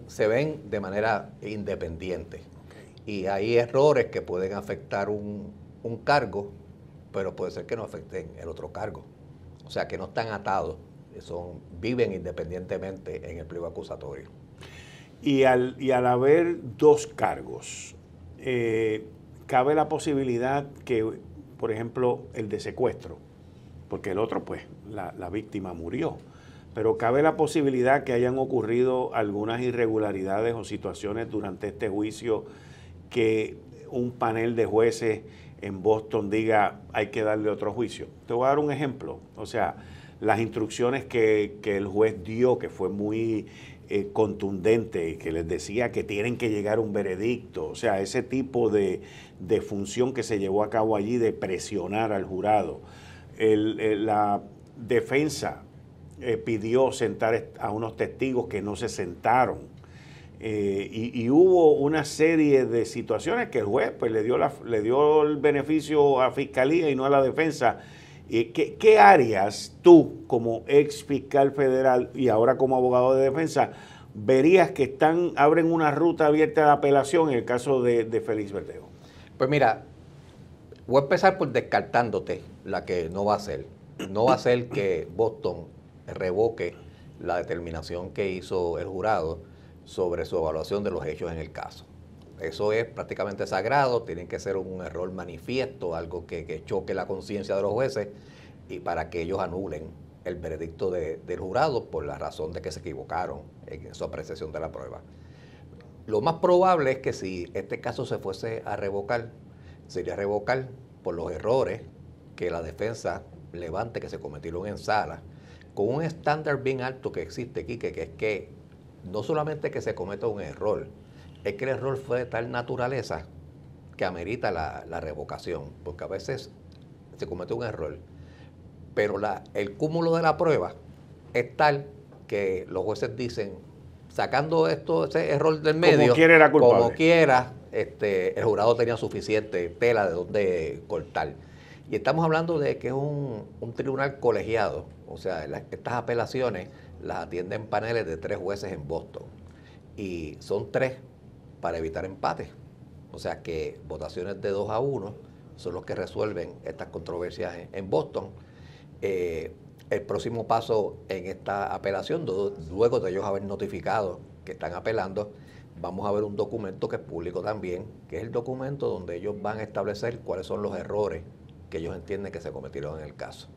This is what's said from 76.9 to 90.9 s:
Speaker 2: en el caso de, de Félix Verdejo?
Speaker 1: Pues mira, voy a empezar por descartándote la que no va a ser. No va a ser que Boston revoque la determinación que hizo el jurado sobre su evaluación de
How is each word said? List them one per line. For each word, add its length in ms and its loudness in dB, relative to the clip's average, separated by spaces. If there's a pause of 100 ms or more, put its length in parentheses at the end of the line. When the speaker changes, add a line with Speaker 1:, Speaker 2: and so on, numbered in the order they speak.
Speaker 2:
en 60 2
el 80 0
caso 360 2
de, 240 4
de 160 0
Félix 300 -2
Verdejo? 360 -8 (500)
Speaker 1:
Pues 120 2
mira, 360 4 (1000)
voy 120 6
a 40 4
empezar 340 4
por 140 -2
descartándote 920 0 (240)
la 200 -4
que 240 -2
no 160 -2
va 100 4
a 40 0
ser. 260 -8 (440)
No 160 2
va 100 6
a 20 0
ser 320 2
que 440 -2
Boston 540 -2 (400)
revoque 680 -2 (440)
la 180 -2
determinación 760 -8
que 180 -4
hizo 500 -4
el 80 -6
jurado 520 -2 (460)
sobre 400 -2
su 120 -4
evaluación 460 -2
de 80 -2